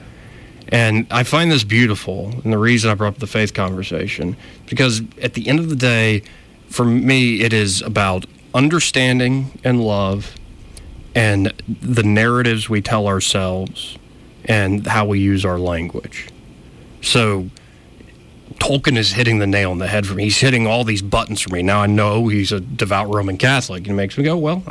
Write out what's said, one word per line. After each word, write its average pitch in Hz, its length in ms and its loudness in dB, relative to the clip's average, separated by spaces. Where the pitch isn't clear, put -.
And 113 420 2
I 120 120 2
find 165 300 2
this 131 100 4
beautiful, 104 680 0
and 113 100 0
the 107 60 2
reason 113 320 4
I 107 40 2
brought 104 200 0
up - 60 -16
the 104 60 -4
faith 107 280 -2
conversation, 92 840 -4
because 120 360 0
at - 120 -4
the 117 140 -6
end 147 120 2
of 165 80 -2
the 151 80 -2
day, 110 460 2
for - 160 0
me, 120 580 4
it 113 100 2
is 101 300 2
about 98 420 0
understanding 131 1080 2
and 123 180 2
love 101 540 -2
and 101 380 2
the 123 340 0
narratives 113 680 2
we 107 120 0
tell 107 260 0
ourselves 95 880 -2
and 101 400 0
how 110 200 0
we 101 140 0
use 98 240 2
our 90 140 0
language. 87 680 -6
So 101 480 0
Tolkien 139 420 0
is 101 160 0
hitting 113 260 2
the 101 80 2
nail 98 240 2
on 87 80 -4
the 92 80 -4
head 101 200 -2
for 95 80 -6
me. 101 100 -2
He's 104 160 0
hitting 127 260 2
all 113 160 2
these 110 200 -2
buttons 104 400 -2
for 92 100 -8
me. 90 100 -2
Now 101 200 2
I 101 40 2
know 104 420 2
he's 101 220 0
a 101 100 -2
devout 101 540 -2
Roman 98 220 -2
Catholic, 120 460 0
and 101 100 -6
it - 20 0
makes 98 220 -2
me 143 80 0
go, 160 140 0
"Well, 165 320 -2